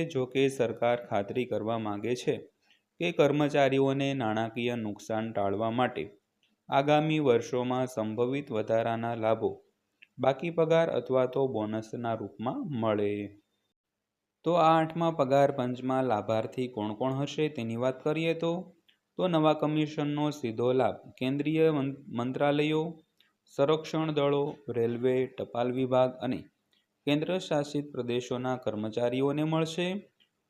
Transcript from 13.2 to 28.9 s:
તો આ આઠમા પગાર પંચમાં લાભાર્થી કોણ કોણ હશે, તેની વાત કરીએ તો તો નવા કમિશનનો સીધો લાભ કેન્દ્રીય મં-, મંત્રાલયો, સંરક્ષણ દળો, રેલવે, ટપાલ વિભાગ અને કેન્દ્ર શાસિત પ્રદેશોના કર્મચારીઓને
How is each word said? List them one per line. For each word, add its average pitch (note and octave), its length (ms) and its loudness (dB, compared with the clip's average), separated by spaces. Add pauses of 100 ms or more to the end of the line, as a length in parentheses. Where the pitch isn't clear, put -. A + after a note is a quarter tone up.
તો D#3+ 100 2
આ D#3+ 140 6
આઠમા E3 420 2
પગાર C#3 400 4
પંચમાં C3 540 -2
લાભાર્થી A2 640 -2
કોણ G#2+ 280 -4
કોણ C3 220 -2
હશે, C#3+ 320 -2
તેની A#2 320 -4
વાત C3 180 0
કરીએ D#3+ 360 0
તો E3 160 -2 (680)
તો F#3 100 2
નવા D#3 260 4
કમિશનનો D3+ 760 0
સીધો A#2+ 440 0
લાભ A#2 220 2
કેન્દ્રીય D3 760 0
મં-, C#3 240 -2 (120)
મંત્રાલયો, D3 960 0 (520)
સંરક્ષણ D#3 560 2
દળો, C#3+ 440 0 (140)
રેલવે, A#2+ 580 0
ટપાલ A#2+ 440 -4
વિભાગ B2+ 440 2
અને A2+ 280 -6 (600)
કેન્દ્ર D3+ 320 0
શાસિત D3 540 -4
પ્રદેશોના B2 680 -4
કર્મચારીઓને A#2+ 840 -2